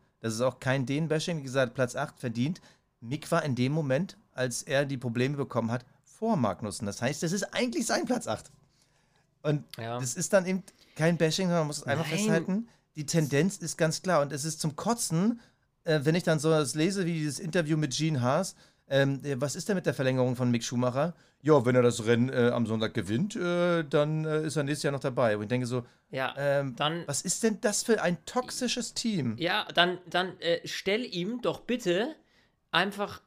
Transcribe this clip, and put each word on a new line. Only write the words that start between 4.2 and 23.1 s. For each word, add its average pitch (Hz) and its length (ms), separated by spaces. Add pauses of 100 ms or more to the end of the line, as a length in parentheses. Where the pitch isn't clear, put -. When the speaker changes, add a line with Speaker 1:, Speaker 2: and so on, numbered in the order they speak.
Speaker 1:
als 127 300
er 143 220
die 139 120
Probleme 127 400
bekommen 113 340
hat, 123 140 (180)
vor 220 340
Magnussen. 104 480
Das 101 160
heißt, 135 220
das 165 80
ist 196 220
eigentlich 247 320
sein 269 200
Platz - 220
acht. - 240 (920)
Und 151 200 (140)
Speaker 2:
Ja. 117 220
Speaker 1:
das 127 160
ist 180 180
dann 185 120
eben 185 180 (320)
kein 165 220
Bashing, 160 300
sondern 170 140
man 151 60
muss 147 120
es - 40
einfach 151 220
Speaker 2:
Nein. 151 120
Speaker 1:
festhalten, 202 500 (280)
die 151 100
Tendenz 156 520
ist - 200
ganz 160 240
klar. 170 200
Und 143 100
es 147 140
ist 156 140
zum 156 160
Kotzen, 220 640 (440)
äh, 156 200
wenn 156 120
ich 175 80
dann 160 160
so 151 100
das 151 240
lese, 185 320
wie 175 80
dieses 151 260
Interview 160 380
mit 139 180
Gene 151 260
Haas, 147 340 (320)
ähm, 139 360
äh, 139 160
„Was 139 160
ist 175 140
denn 208 60
mit 180 100
der 147 80
Verlängerung 131 420
von 123 140
Mick 120 140
Schumacher?“ 127 500 (280)
„Ja, 139 240
wenn 127 100
er 123 80
das 117 220
Rennen, 117 240
äh, 123 200
am 120 160
Sonntag 110 280
gewinnt, 117 420